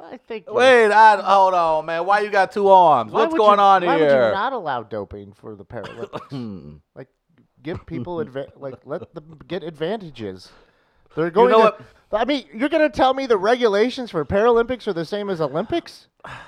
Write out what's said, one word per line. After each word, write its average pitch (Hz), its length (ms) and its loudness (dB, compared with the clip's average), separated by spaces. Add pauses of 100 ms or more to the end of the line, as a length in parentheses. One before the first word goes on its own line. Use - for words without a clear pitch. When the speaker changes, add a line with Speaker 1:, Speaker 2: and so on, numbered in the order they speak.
Speaker 1:
I 185 140 -18
think - 340 -16
Speaker 2:
Wait, 240 400 4
I, 214 300 6
hold 190 320 2
on, 160 320 0
man. 165 220 -6
Why 202 140 0
you 208 100 -4
got 190 220 0
two 202 160 0
arms? 160 440 6
Speaker 1:
Why 208 100 0
Speaker 2:
What's 233 100 -2
Speaker 1:
would 220 60 -2
Speaker 2:
going 208 200 4
Speaker 1:
you, 202 60 4
Speaker 2:
on 190 200 4
Speaker 1:
why - 140 0
Speaker 2:
here? 156 80 2
Speaker 1:
would 143 60 4 (160)
you 104 60 0
not 226 180 -4
allow 151 300 -8
doping 101 520 -14
for 113 200 -20
the 98 100 -20
Paralympics? 113 600 -14
Speaker 2:
<laughs> - 60 -20
Hmm. 98 440 -14 (200)
Speaker 1:
Like, 135 140 -20 (540)
give 151 240 -12
people 165 380 -10
adva-, 135 320 -12
like, 131 280 -16
let 131 300 -12
them 156 320 -20
get 170 160 -10
advantages. 151 880 -12 (680)
They're 156 100 -2
Speaker 2:
You 170 60 -6
Speaker 1:
going 233 180 4
Speaker 2:
know 220 80 4 (120)
Speaker 1:
to, 160 140 -8 (260)
Speaker 2:
what? 208 120 -4
Speaker 1:
I - 20 -4
mean, 262 200 -4 (100)
you're 240 160 -4
gonna 302 180 0
tell 262 260 0
me 269 120 -6
the 226 100 2
regulations 233 760 0
for 156 120 -4
Paralympics 233 640 0
are 208 80 -2
the 165 100 -6
same 202 240 -8
as 180 120 -6
Olympics? 170 680 -6 (420)